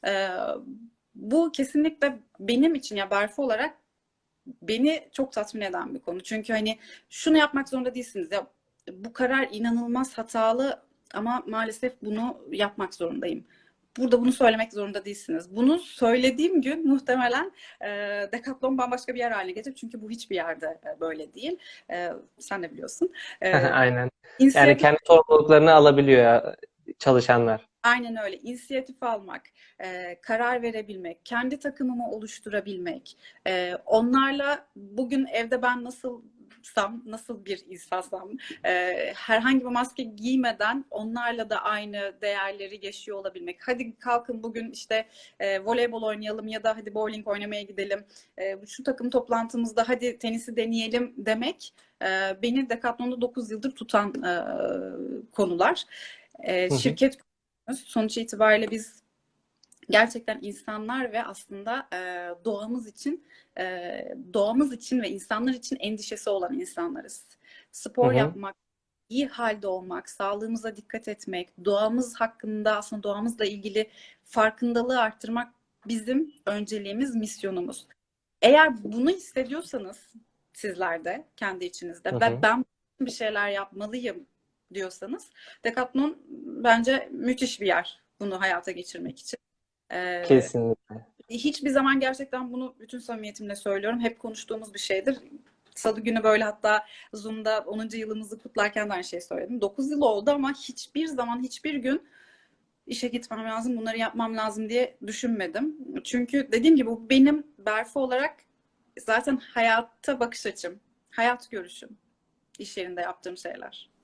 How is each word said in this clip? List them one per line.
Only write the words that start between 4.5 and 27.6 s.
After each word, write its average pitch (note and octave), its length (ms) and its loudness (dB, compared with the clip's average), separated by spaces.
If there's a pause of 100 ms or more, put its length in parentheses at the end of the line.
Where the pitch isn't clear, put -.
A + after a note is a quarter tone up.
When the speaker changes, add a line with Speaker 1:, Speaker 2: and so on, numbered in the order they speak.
Speaker 1:
beni B3+ 500 0
çok C4+ 200 -4
tatmin G#3+ 280 -6
eden F3+ 340 -6
bir - 60 -10
konu. F3+ 220 -8
Çünkü A3 300 -6
hani A3 260 -2 (320)
şunu D#4 280 4
yapmak D4 300 2
zorunda B3+ 260 -4
değilsiniz G3 380 -8
ya G3 140 -4 (460)
bu G3 200 -14
karar C4 400 0
inanılmaz A#3 680 -2
hatalı A3+ 640 0 (320)
ama A#3 320 -2
maalesef A3 460 -4 (100)
bunu G#3+ 360 -4 (140)
yapmak G3+ 420 -2
zorundayım. E3+ 500 -6 (540)
Burada A#3+ 220 4
bunu B3 120 4
söylemek A3+ 400 4
zorunda G3+ 320 -6
değilsiniz. F3+ 520 -8
Bunu C4+ 220 6
söylediğim C4 840 2
gün D4+ 260 0
muhtemelen, C4 640 2 (280)
e, - 80 -8 (440)
Decathlon C4 460 -4
bambaşka B3 360 -2
bir A#3+ 40 -8
yer A#3+ 120 0
haline F#3+ 220 -4
gelecek. A3 240 -10
Çünkü A#3 260 -14
bu G#3+ 80 -12
hiçbir A#3 260 -10
yerde, D#3+ 440 -6 (160)
e, C#3+ 40 -10
böyle D#3+ 340 -8
değil. D#4+ 240 -8 (320)
E, F3 220 -6 (260)
sen G3 240 -8
de E3+ 100 -10
biliyorsun. - 400 -4 (280)
E, F#3 100 2
Speaker 2:
<laughs> F3+ 60 4
Aynen. B2+ 540 4 (300)
Speaker 1:
inisiyatif- C4+ 180 10
Speaker 2:
Yani C#3+ 180 12
kendi D3 300 8
sorumluluklarını D#3 680 10
alabiliyor C#3 480 10
ya A#2 340 6 (420)
çalışanlar. A#2+ 680 4 (140)